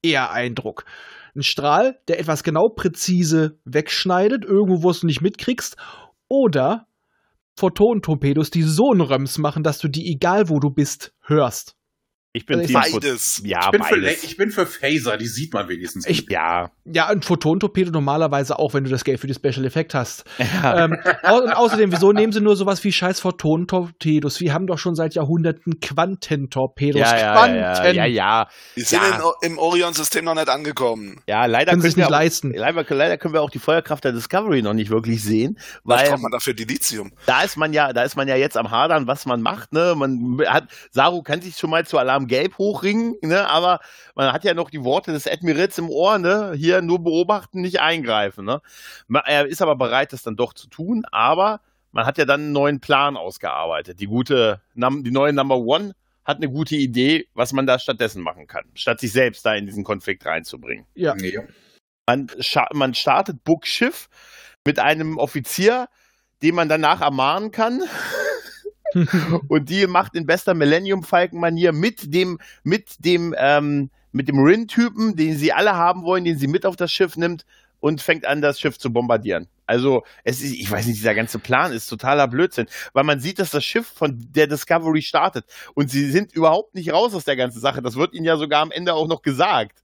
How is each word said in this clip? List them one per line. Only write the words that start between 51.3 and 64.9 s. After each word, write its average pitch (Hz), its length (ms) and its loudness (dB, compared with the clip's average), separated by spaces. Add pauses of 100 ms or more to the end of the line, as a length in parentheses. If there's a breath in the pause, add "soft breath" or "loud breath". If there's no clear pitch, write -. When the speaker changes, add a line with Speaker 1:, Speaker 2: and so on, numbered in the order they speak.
Speaker 2:
man 113 140 -2
hat 151 140 -2
ja 147 60 4
dann 143 160 0
einen 151 100 -6
neuen 143 280 0
Plan 143 380 0
ausgearbeitet. 82 840 -6
Die 104 40 -8
gute 117 560 0 (140)
Num-, 131 280 0
die 120 60 -6
neue 139 240 2
Number 135 220 2
One 151 380 0 (300)
hat 143 140 -2
eine 147 140 -4
gute 151 240 -4
Idee, 135 580 0
was 120 200 -2
man 135 120 0
da 127 140 2
stattdessen 110 420 -4
machen 80 240 -10
kann, - 200 -12 (100)
statt - 240 -2
sich 113 120 -6
selbst 120 320 0
da 110 120 0
in 101 100 -6
diesen 101 180 -10
Konflikt 98 400 -6
reinzubringen. 78 720 -8
Speaker 1:
Ja. 147 220 -4
Speaker 4:
Nee. 98 240 -6 (680 soft breath)
Speaker 2:
Man 127 200 0 (120)
scha-, - 360 0
man 135 180 0
startet 147 500 0
Books 160 260 0
Schiff - 400 -2 (540 loud breath)
mit 147 140 0
einem 156 400 0